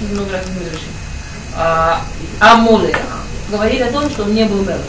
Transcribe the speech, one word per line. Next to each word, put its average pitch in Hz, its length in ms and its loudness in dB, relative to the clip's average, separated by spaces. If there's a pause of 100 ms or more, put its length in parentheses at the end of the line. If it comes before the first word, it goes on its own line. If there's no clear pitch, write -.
есть 202 120 -4
много 202 200 -4
разных 185 280 -6
мидрашим. 165 280 -8 (680)
А, 165 440 2 (380)
Амолех 226 580 6 (540)
говорит 220 320 0
о 240 80 0
том, 285 200 0
что 208 140 -4
он 208 100 2
не 220 100 4
был 202 160 2
мелех. 180 160 0 (120)